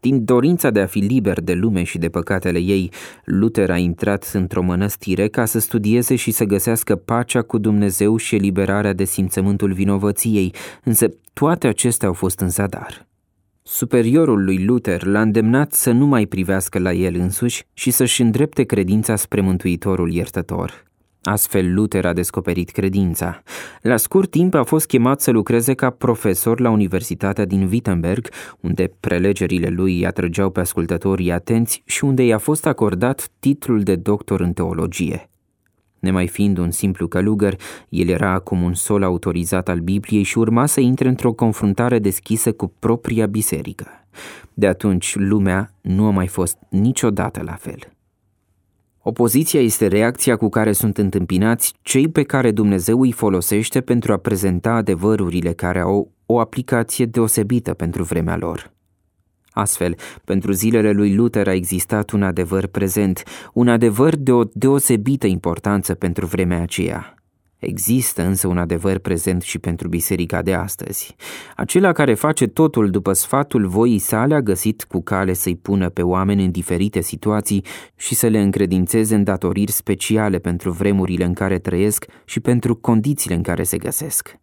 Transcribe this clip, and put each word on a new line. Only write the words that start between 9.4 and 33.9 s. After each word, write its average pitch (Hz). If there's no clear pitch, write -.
vinovăției, 98
însă 113
toate 156
acestea 113
au 90
fost 92
în 95
zadar. -
Superiorul 120
lui 95
Luther 101
l-a 101
îndemnat 110
să -
nu 127
mai 123
privească 95
la 90
el 90
însuși 95
și -
să-și 123
îndrepte 123
credința 107
spre 104
Mântuitorul 92
Iertător. 87
Astfel, 95
Luther 101
a 87
descoperit 87
credința. 92
La 117
scurt 190
timp 180
a 147
fost 156
chemat 131
să -
lucreze 117
ca 127
profesor 113
la 123
Universitatea 98
din 95
Wittenberg, 98
unde 90
prelegerile 90
lui 90
îi 87
atrăgeau 92
pe 92
ascultătorii 87
atenți 113
și -
unde 131
i-a 113
fost -
acordat 117
titlul 120
de 95